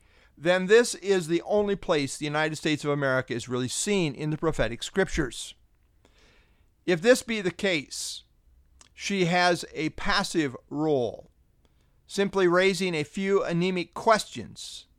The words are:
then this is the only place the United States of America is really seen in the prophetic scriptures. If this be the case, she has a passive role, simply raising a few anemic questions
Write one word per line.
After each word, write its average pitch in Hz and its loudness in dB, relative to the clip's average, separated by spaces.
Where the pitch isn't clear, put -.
then 180 0
this 233 6
is 185 0
the 165 0
only 202 0
place 151 -2
the - -8
United 151 -2
States 151 -2
of 147 0
America 131 0
is 120 -6
really 123 -2
seen 180 -2
in 151 -6
the 156 -4
prophetic 123 -2
scriptures. - -4
If 170 0
this 240 6
be 220 -4
the 180 -2
case, - -4
she 196 -2
has 180 4
a 151 -4
passive 175 0
role, 143 -2
simply 196 0
raising 180 2
a 151 -2
few 196 0
anemic 175 -2
questions - -2